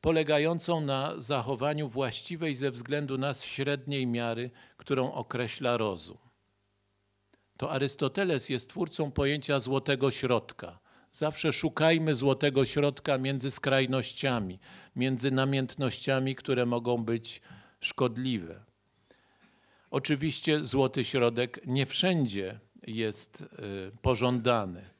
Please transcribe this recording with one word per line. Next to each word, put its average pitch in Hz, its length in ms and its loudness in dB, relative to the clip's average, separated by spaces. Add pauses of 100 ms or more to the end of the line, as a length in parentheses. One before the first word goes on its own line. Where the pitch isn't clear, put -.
polegającą 160 800 2
na 139 360 -2
zachowaniu 135 720 -2
właściwej 139 680 -4
ze 135 160 -2
względu 131 480 -4
nas 135 260 -2
średniej 139 640 -2
miary, 120 440 -2 (260)
którą 131 360 0
określa 123 640 -2
rozum". 104 420 -2 (1400)
To - 160 -4
Arystoteles 139 760 0
jest 127 200 -2
twórcą 156 420 -4
pojęcia 143 500 0
złotego 131 500 2
środka. - 720 -2 (300)
Zawsze 156 400 0
szukajmy 160 640 4
złotego 135 500 4
środka 143 540 0
między 135 320 -2
skrajnościami, 127 1080 0 (380)
między 131 340 2
namiętnościami, 135 1040 0
które 123 320 0
mogą 120 380 0
być 113 360 -4 (400)
szkodliwe. 113 840 -2 (1300)
Oczywiście 151 720 0
złoty 131 400 2
środek 120 640 0
nie 131 200 2
wszędzie 113 720 0 (260)
jest, 110 560 -6
y, - 40 -14 (560)
pożądany. 117 960 2